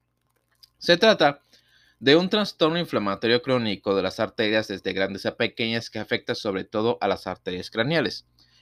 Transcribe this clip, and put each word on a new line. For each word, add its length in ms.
Se 200
trata 440
de 180
un 120
trastorno 480
inflamatorio 640
crónico 540
de 60
las 180
arterias 480
desde 240
grandes 340
a 120
pequeñas 520
que 100
afecta 360
sobre 300
todo 340
a 80
las 200
arterias 420
craneales, 580